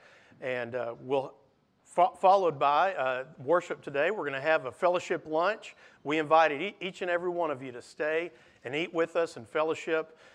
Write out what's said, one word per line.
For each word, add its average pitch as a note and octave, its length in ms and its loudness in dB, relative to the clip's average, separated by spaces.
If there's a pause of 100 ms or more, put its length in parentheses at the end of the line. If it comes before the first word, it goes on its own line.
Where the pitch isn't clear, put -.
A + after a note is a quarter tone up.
(420)
And, B2 320 -6
uh, A#2 260 -6
we'll C3+ 320 -2 (520)
fo-, F#3 360 2
followed F#3 380 6
by, D3+ 360 2
uh, C3 300 -2 (140)
worship D#3 420 0
today. D3+ 300 0
We're G3 160 -4
gonna C3+ 160 -6
have D#3 240 2
a A#2+ 40 -6
fellowship F3 560 0
lunch. F3 480 -2 (300)
We D3+ 140 0
invited D#3 420 4
e-, G3 220 -6
each F#3 180 -10
and F3+ 100 -2
every F3 200 -2
one F3 200 -2
of C3 120 -6
you C3 100 -10
to A#2+ 80 -14
stay D#3+ 500 -4 (320)
and B2+ 140 -8
eat F3 160 -4
with E3 240 0
us E3 220 -2
and A2+ 100 -16
fellowship. D#3+ 680 -2 (160)